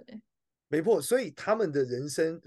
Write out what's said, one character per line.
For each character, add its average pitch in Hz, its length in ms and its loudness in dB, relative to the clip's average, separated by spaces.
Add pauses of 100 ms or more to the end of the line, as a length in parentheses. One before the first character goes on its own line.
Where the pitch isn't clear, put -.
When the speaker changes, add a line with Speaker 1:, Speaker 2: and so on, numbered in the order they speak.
Speaker 1:
欸。 214 120 -18 (480)
Speaker 2:
没 151 120 0
错， 180 200 4
所 240 200 2
以 196 120 -6
他 208 240 0
们 196 160 0
的 139 120 2
人 123 240 -4
生， 151 380 -2